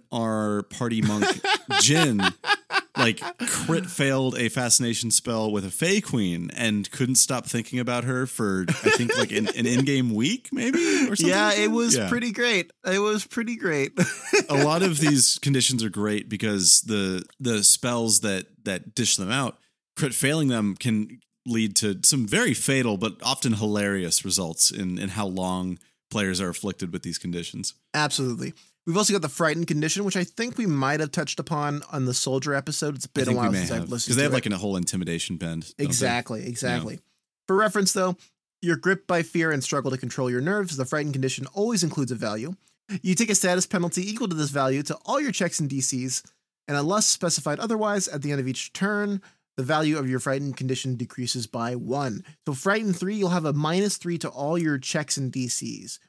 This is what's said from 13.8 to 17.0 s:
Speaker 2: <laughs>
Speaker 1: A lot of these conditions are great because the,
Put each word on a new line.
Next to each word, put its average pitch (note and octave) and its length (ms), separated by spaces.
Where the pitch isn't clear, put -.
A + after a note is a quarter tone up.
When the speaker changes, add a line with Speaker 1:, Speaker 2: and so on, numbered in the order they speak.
Speaker 2:
<laughs> - 260
Speaker 1:
A C#3+ 140
lot D#3+ 200
of E3+ 160
these D3 420
conditions B2+ 420
are A2 60
great G#2 400
because G2+ 520
the, F#2+ 440